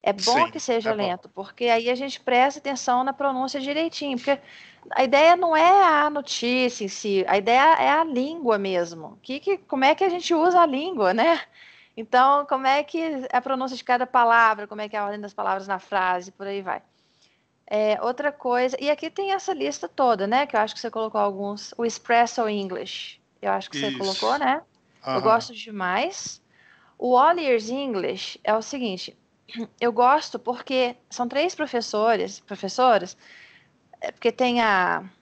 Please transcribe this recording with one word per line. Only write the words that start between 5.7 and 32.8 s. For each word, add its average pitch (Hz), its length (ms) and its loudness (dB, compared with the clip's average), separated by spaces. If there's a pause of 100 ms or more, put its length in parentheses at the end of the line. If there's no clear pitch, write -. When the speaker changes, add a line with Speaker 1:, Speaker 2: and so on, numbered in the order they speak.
Speaker 1:
a 302 80 2
notícia 247 760 -2
em 196 40 -6
si, 196 380 -2
a 196 120 2
ideia 254 380 6
é - 140 2
a 311 140 2
língua 269 540 -2
mesmo. 175 640 -4
Que, 262 180 -10
que, 381 180 -2
como 262 260 -2
é 302 100 6
que 370 100 0
a 392 60 2
gente 339 240 -2
usa 349 260 4
a 339 60 8
língua, 269 480 0
né? 294 260 2 (560)
Então, 262 500 2
como 269 200 -2
é 277 160 2
que 311 500 -6
a 254 80 0
pronúncia 262 360 -6
de - 80 -14
cada 247 220 0
palavra, 233 600 4
como 214 140 -12
é 214 80 -8
que 214 80 -8
é - 20 -2
a 208 60 -4
ordem 208 160 -8
das 208 120 -12
palavras 196 360 -4
na 196 100 -2
frase, 185 540 -2
por 196 140 -14
aí 196 140 -6
vai. 185 220 -8 (840)
É, 214 360 0
outra 247 280 -4
coisa, 254 480 -2
e 285 120 -2
aqui 302 180 -4
tem 392 240 -4
essa 381 220 -4
lista 285 340 -6
toda, 226 380 0
né, 262 200 2
que 277 80 -12
eu 214 60 2
acho 214 140 -2
que - 60 -14
você 233 100 -8
colocou 220 280 -4
alguns, 202 600 -4
o 233 80 -4
Espresso 233 600 0
English, 196 720 -6 (220)
eu 202 120 -4
acho 196 180 -4
que 143 80 -8
você 208 100 -2
Speaker 2:
Isso. - 100 -6
Speaker 1:
colocou, 202 400 -2
né? 269 220 0 (460)
Eu 135 60 -4
Speaker 2:
Aham. - 100 0
Speaker 1:
gosto 226 320 2
demais. 214 880 -6 (560)
O 247 180 2
All 320 220 6
Ears 240 320 0
English 214 720 -6
é 214 100 2
o 220 60 0
seguinte, 220 560 -8 (320)
<clears throat> - 320 -12
eu 240 120 2
gosto 247 460 2
porque 247 560 -2 (140)
são - 180 -6
três 285 280 -2
professores, 220 880 -2
professoras, 202 760 0 (840)